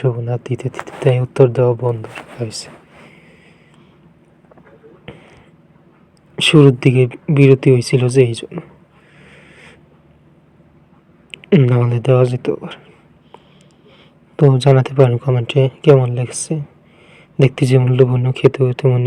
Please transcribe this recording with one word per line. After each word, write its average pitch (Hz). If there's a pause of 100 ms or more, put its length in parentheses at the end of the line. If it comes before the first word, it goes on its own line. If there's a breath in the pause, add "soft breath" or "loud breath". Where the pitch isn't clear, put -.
হবো 120
না 123 (120)
দিতে 127
দিতে, -
তাই 127 (100)
উত্তর - (100)
দেওয়া 123 (120)
বন্ধ 117 (140)
রাখা -
হয়েছে। - (3750 loud breath)
শুরুর 143
দিকে 131 (340)
বিরতি 135
হয়েছিল 123 (120)
যে 135 (100)
এই 113
জন্য, - (3000 soft breath)
নাহলে 120
দেওয়া 127
যেত 123 (100)
আবার। - (1600 soft breath)
তো 156 (200)
জানাতে 135
পারেন 127 (100)
কমেন্টে 127 (240)
কেমন 131 (100)
লেগেছে। - (840 soft breath)
দেখতে 135
যেমন 127
লোভনীয়, 123
খেতেও 131 (120)
তেমন 123